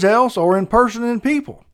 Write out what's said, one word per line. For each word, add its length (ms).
else 320
or 220
in 80
person 380
in 180
people. 420